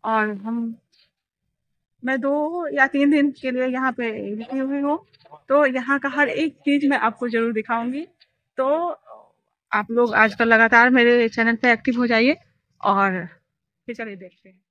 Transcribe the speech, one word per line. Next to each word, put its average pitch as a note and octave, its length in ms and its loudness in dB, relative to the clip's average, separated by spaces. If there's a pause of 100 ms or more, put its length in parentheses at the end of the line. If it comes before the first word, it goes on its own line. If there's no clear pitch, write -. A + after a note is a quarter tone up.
और G#3+ 340 0
हम, A3 200 -6 (1500)
मैं C4 180 -2
दो D4+ 480 -2
या C#4 180 2
तीन C#4+ 240 2
दिन C#4+ 200 4
के C4 200 -8
लिए B3+ 160 -2
यहाँ B3+ 240 -2
पे A#3+ 180 -4 (220)
रुकी A3+ 260 -8
हुई C4+ 220 -4
हूँ, C#4+ 180 -2 (520)
तो - 180 4
यहाँ B3+ 320 -2
का C#4 100 -4
हर C#4 200 0
एक D#4 280 -4
चीज़ C#4+ 300 0
मैं C#4 120 2
आपको A#3 300 -2
जरूर A3+ 240 -2
दिखाऊंगी। A#3 480 -4 (560)
तो C4 100 0 (1040)
आप G#3 200 -2
लोग A#3 240 2
आजकल A3 320 0
लगातार A3+ 420 4
मेरे A#3+ 400 4
चैनल A#3 260 0
पे A#3+ 160 0
एक्टिव A3+ 260 0
हो A#3+ 100 0
जाइए A#3+ 280 2 (460)
और G3 440 0 (640)
फिर A#3+ 80 -10
चलिए A3 220 -12
देखते F3+ 320 -20
हैं। F#3 100 -20 (120)